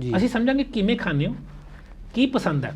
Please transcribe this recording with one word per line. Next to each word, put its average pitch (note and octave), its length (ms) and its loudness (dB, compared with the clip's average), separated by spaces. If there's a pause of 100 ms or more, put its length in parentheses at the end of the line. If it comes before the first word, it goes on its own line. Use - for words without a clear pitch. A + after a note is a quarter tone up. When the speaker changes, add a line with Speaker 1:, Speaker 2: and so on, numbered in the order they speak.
Speaker 1:
ਜੀ। B2 160 0
Speaker 2:
ਅਸੀਂ A3+ 120 4
ਸਮਝਾਂਗੇ B3+ 360 2
ਕਿਵੇਂ A3+ 320 0
ਖਾਂਦੇ D#3 300 2
ਹੋ, - 80 -2 (800)
ਕੀ B3+ 120 4
ਪਸੰਦ E3+ 380 2
ਹੈ। A2 120 -6